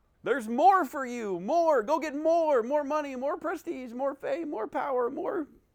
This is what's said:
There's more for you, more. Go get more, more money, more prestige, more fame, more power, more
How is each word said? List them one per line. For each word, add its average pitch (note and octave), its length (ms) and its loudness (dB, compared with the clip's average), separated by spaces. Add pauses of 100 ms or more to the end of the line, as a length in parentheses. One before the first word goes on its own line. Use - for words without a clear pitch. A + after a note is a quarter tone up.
(240)
There's A3 240 -2
more E4+ 360 6
for C4+ 220 -4
you, A3+ 340 -6
more. D4 420 2
Go C#4 180 0
get C#4+ 140 -4
more, D#4 480 2
more C#4+ 220 0
money, C#4+ 320 -4
more C#4 220 -4
prestige, D4+ 560 -8
more C4+ 200 -4
fame, D4+ 360 -6
more - 180 -6
power, B3+ 420 -2
more E4 380 -4 (280)